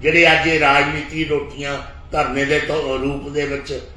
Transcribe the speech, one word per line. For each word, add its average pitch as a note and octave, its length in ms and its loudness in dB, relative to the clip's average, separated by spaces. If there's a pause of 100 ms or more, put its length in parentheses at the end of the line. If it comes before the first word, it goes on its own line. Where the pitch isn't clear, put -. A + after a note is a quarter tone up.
ਜਿਹੜੇ D#3+ 300 6
ਅੱਜ E3 160 2
ਇਹ D#3+ 120 2
ਰਾਜਨੀਤੀ D3 640 2
ਰੋਟੀਆਂ C#3+ 520 -4 (340)
ਧਰਨੇ C#3 340 0
ਦੇ D3 140 2
ਤੌ-, C#3+ 420 -2
ਰੂਪ C#3+ 280 -4
ਦੇ D3 160 -2
ਵਿੱਚ C#3 360 -6 (140)